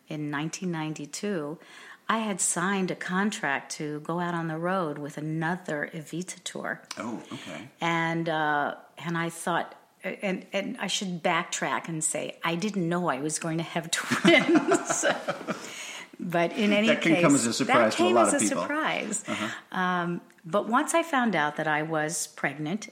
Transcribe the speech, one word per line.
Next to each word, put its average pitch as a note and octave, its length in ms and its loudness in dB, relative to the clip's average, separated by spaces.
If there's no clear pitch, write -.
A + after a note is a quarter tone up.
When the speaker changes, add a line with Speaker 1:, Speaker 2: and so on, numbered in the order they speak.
Speaker 1:
in D3+ 220 -6
nineteen D#3+ 420 -4
ninety-two, D#3 840 -4
I A3 120 2
had G#3 200 -2
signed F#3 520 2
a D3+ 40 -2
contract F3+ 800 -2
to D3+ 240 -6
go E3 180 -2
out F3 160 -2
on E3 120 -2
the D#3 100 -4
road E3 420 -2
with C#3+ 180 -8
another D#3 760 -2
Evita E3+ 500 -8
tour. - 380 -6
Speaker 2:
Oh, A2 220 -8
okay. F2 340 -12
Speaker 1:
And, E3 480 0
uh, D3+ 460 2
and E3+ 200 -4
I E3+ 120 0
thought, - 440 -2
and, F#3+ 500 -4
and G3 260 -4
I - 80 -4
should F3+ 360 -4
backtrack E3 640 0
and D#3+ 140 -2
say, - 400 -4
I E3+ 120 0
didn't F#3+ 320 0
know F3 220 0
I C3 100 0
was D3+ 200 -2
going E3 180 -2
to E3 60 0
have E3 280 -4
<laughs> - 0 -
twins. C#4+ 1120 4
But E3+ 340 0
in G#3 200 4
any G#3 140 6
Speaker 2:
That G#3 140 4
can - 140 6
Speaker 1:
case, F3 80 4
Speaker 2:
come D3 120 8
as A#2 100 4
a A#2 80 0
surprise A#3+ 400 4
Speaker 1:
that - 40 -2
Speaker 2:
to D#4+ 60 4
a - 40 6
Speaker 1:
came F4+ 80 6
Speaker 2:
lot E4 120 8
Speaker 1:
as D4+ 80 4
Speaker 2:
of C#4 60 4
Speaker 1:
a E4 40 2
Speaker 2:
people. C4+ 180 0
Speaker 1:
surprise. A3+ 640 -2
Speaker 2:
Uh-huh. - 520 -6
Speaker 1:
Um, F3+ 420 0
but F3+ 240 0
once B3+ 240 2
I E4 100 4
found B3 320 2
out D3+ 220 2
that D#3 100 0
I D3+ 160 2
was D#3 440 -2
pregnant D3+ 640 -4